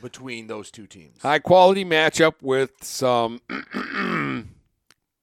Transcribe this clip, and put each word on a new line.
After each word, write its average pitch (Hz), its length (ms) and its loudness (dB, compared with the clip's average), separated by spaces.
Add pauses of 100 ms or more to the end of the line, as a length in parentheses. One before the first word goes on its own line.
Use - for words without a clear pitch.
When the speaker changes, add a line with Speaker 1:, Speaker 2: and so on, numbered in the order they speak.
Speaker 1:
between 120 460 -14
those 107 240 -12
two 104 160 -20
teams. 78 340 -20
Speaker 2:
High 147 180 2
quality 185 440 6
matchup 160 580 2
with 131 400 -4
some 120 680 -2
<clears throat> 156 960 -8 (760)